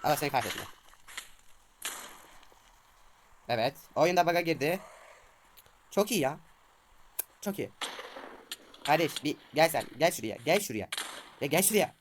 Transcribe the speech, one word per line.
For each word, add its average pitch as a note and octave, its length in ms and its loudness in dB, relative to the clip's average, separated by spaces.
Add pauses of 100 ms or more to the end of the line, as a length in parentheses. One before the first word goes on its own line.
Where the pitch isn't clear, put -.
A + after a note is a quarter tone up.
Allah D3 120 4
seni C#3+ 140 -2
kahretme. A#2+ 340 -2 (2750)
Evet, A#2+ 280 0 (200)
oyunda F3 320 4
bug'a E3+ 140 4
girdi. E3 380 0 (1120)
Çok G#3 200 2
iyi A3 80 2
ya. D3 200 0 (1000)
Çok G3+ 180 -6
iyi. G2 120 -6 (1120)
Kardeş, D#3 380 2
bir D3 120 -2 (180)
gel D#3 160 6
sen, C3+ 160 -2 (120)
gel D#3+ 140 4
şuraya, G#2+ 240 -6 (100)
gel F3 140 4
şuraya. A2 300 -6 (520)
Ya C#3+ 60 -4
gel D3 140 4
şuraya. G3 400 2